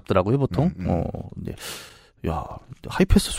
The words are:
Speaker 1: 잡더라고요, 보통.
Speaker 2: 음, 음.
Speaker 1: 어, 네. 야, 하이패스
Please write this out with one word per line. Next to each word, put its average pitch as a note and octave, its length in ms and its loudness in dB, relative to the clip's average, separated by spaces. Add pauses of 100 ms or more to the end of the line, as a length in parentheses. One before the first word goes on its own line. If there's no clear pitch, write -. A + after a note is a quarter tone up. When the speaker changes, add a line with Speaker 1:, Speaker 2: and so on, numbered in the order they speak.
Speaker 1:
잡더라고요, G2+ 380 2
보통. C3+ 400 2
Speaker 2:
음, - 20 -10
음. F2+ 100 -4
Speaker 1:
어, E2+ 140 2 (320)
네. - 180 -8 (720)
야, D#2+ 160 -2 (440)
하이패스 - 500 4